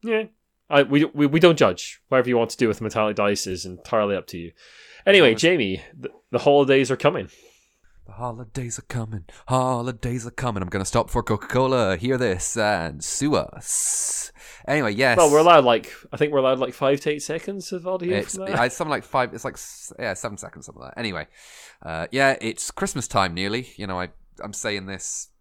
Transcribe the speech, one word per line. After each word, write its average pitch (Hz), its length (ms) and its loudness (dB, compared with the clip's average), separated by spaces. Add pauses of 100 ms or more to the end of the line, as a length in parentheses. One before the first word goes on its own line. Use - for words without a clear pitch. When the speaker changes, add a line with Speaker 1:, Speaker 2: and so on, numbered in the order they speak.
Speaker 1:
Yeah. 220 240 -2 (440)
I, 143 140 6
we, 143 220 4
we, 147 220 0
we 151 120 2
don't 165 180 8
judge. - 520 0
Whatever 127 200 2
you 120 80 2
want 117 140 2
to - 60 -12
do 123 100 2
with 107 140 -2
metallic 107 340 -2
dice 101 320 0
is 92 180 -8
entirely 101 500 -2
up 90 120 -8
to 92 100 -12
you. 85 140 -12 (540)
Anyway, 180 260 8
Speaker 2:
Yes. 110 100 0
Speaker 1:
Jamie, 135 420 0 (140)
the, - 120 -10 (220)
the 123 80 0
holidays 139 520 4
are 127 60 -2
coming. 151 320 -2 (760)
Speaker 2:
The 101 60 -20
holidays 117 640 -10
are 120 60 -16
coming. 110 420 -8 (220)
Holidays 123 800 -2
are 120 40 -14
coming. 110 300 -6
I'm 90 80 -6
gonna 95 160 -4
stop 117 240 0
for 120 140 -2
Coca-Cola. 120 760 0
Hear 123 200 -2
this 104 400 -2
and 85 460 -2
sue 143 320 -2
us. - 960 -4 (360)
Anyway, 131 260 0
yes. 123 240 2
Speaker 1:
Well, 160 140 6
we're 151 80 6
allowed, 160 260 8
like, 117 260 2 (200)
I 127 60 -10
think 151 160 2
we're 143 60 4
allowed, 131 200 2
like, 127 140 -2
five 139 280 0
to 151 100 -2
eight 147 120 -4
seconds 180 480 -10
of 180 160 -10
audio 185 300 -4
Speaker 2:
It's, 202 180 -6
Speaker 1:
from 190 100 -10
that. 196 140 -4
Speaker 2:
I, 120 80 2
something 170 240 -6
like 127 120 -4
five, 123 300 -4
it's 113 120 -12
like 131 100 -8
s-, - 440 -18
yeah, 110 160 -4
seven 101 220 -12
seconds, - 280 -18
something - 180 -20
like 65 120 -18
that. - 40 -14
Anyway, 92 280 -8 (560)
uh, 80 280 -8
yeah, 135 300 2
it's - 300 -8
Christmas - 360 -6
time 95 280 0
nearly. 104 400 -6
You 104 120 -12
know, 92 120 -6
I, 90 100 -6 (340)
I'm 104 100 -12
saying 101 340 -6
this - 420 -10 (120)